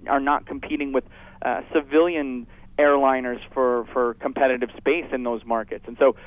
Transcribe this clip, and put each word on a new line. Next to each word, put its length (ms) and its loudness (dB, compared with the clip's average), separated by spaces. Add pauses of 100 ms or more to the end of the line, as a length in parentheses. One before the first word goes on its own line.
are 120 2
not 260 0
competing 460 -6
with, 140 0 (380)
uh, 180 -2 (100)
civilian 760 0 (320)
airliners 600 2 (140)
for, 400 0
for 220 0
competitive 600 0
space 360 -2
in 100 -4
those 240 -4
markets. 400 -6
And 140 -14
so, 160 6 (120)